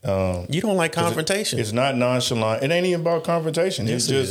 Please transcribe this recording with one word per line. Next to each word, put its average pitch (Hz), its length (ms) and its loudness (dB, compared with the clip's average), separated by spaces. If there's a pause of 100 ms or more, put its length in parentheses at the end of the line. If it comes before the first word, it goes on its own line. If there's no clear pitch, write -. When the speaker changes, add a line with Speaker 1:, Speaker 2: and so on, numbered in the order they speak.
Speaker 1:
Um, 92 460 0
Speaker 2:
You 165 120 -2
don't 202 160 0
like 165 160 2
Speaker 1:
'cause 170 100 0
it, - 20 2
Speaker 2:
confrontation. 170 540 -2
Speaker 1:
it's 107 120 -2
not 127 260 2
nonchalant. 120 640 0
It 139 80 0
ain't 175 140 2
even 175 160 0
about 170 220 0
confrontation. 170 640 -2
Speaker 2:
Yes, 120 160 0
Speaker 1:
It's - 60 -2
Speaker 2:
it - 40 2
Speaker 1:
just 135 180 0